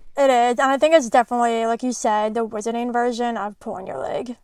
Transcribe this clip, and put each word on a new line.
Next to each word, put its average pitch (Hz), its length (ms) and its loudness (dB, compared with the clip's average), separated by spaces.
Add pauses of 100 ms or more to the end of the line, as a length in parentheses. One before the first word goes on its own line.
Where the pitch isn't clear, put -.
(160)
It 277 140 4
is, 240 280 4
and 269 120 2
I 269 80 2
think 311 160 4
it's 262 140 6
definitely, 233 560 2
like 226 180 -2
you 254 100 -2
said, 214 420 0
the 233 120 -2
wizarding 226 460 -4
version 240 440 -2
of 202 240 -8
pulling 190 260 -10
your 139 120 -10
leg. - 460 -8